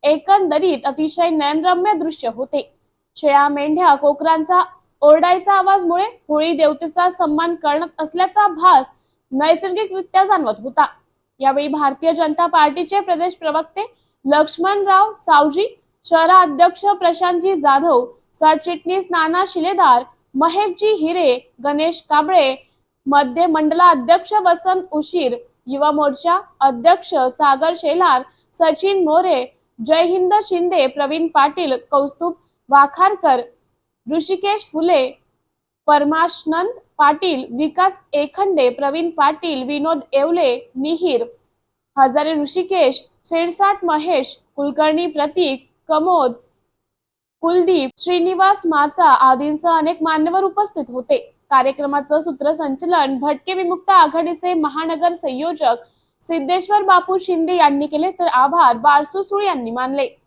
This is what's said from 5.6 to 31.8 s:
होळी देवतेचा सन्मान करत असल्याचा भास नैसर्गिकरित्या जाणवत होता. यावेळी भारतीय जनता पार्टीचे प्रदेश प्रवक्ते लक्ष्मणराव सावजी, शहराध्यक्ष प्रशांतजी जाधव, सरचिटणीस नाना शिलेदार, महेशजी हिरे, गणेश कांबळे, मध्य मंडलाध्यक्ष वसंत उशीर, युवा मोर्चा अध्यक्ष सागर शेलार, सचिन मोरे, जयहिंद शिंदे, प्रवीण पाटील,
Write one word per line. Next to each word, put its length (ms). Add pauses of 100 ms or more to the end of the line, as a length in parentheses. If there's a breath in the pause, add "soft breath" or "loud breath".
होळी 260
देवतेचा 560
सन्मान 460
करत 460
असल्याचा 460
भास 440 (400)
नैसर्गिकरित्या 920
जाणवत 360
होता. 260 (540)
यावेळी 280
भारतीय 460
जनता 320
पार्टीचे 540
प्रदेश 360
प्रवक्ते 500 (400)
लक्ष्मणराव 880
सावजी, 520 (400)
शहराध्यक्ष 800 (140)
प्रशांतजी 560
जाधव, 500 (340)
सरचिटणीस 680
नाना 380
शिलेदार, 560 (320)
महेशजी 580
हिरे, 440 (260)
गणेश 460
कांबळे, 460 (500)
मध्य 400
मंडलाध्यक्ष 880 (120)
वसंत 360 (100)
उशीर, 440 (320)
युवा 240
मोर्चा 480 (200)
अध्यक्ष 540
सागर 640
शेलार, 440 (320 soft breath)
सचिन 500
मोरे, 420 (340)
जयहिंद 540 (100)
शिंदे, 440
प्रवीण 400
पाटील, 500 (140)